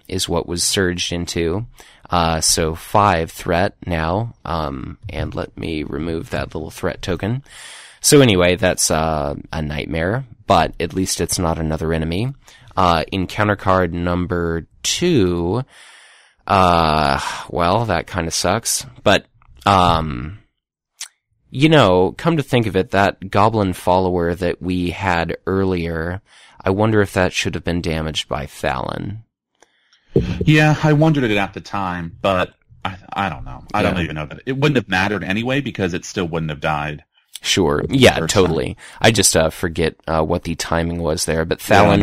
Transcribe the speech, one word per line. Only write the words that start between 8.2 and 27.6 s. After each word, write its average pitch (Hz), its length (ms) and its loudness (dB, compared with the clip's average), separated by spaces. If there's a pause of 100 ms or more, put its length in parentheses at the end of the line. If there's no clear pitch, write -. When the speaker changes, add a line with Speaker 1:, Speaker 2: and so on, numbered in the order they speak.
Speaker 1:
anyway, 90 340 6
that's, 87 340 0
uh, 78 460 0 (160)
a 80 100 -6
nightmare, 80 640 -4 (220)
but 82 320 4
at 82 140 -4
least 95 260 -2
it's 85 180 -2
not 82 220 0
another 80 340 -2
enemy. 87 400 -2 (440)
Uh, 85 340 4
encounter 101 460 -2
card 92 360 2
number 87 720 -2 (180)
two, 98 800 0 (840)
uh, 80 720 4 (300)
well, 87 360 0
that 87 220 -2
kinda 82 240 -4
sucks, - 540 -2 (180)
but, 98 220 4 (400)
um, 85 720 2 (1120)
you 139 160 2
know, 95 500 6
come 165 200 0
to 139 60 -2
think 120 240 2
of 92 80 -4
it, 92 160 0
that 98 380 2
goblin 104 440 2
follower 90 600 0
that 87 280 -2
we 90 300 -2
had 85 440 -2 (100)
earlier, 90 760 -2 (420)
I 95 80 0
wonder 107 300 4
if 98 120 -2
that 92 200 2
should 87 220 -4
have 82 80 -8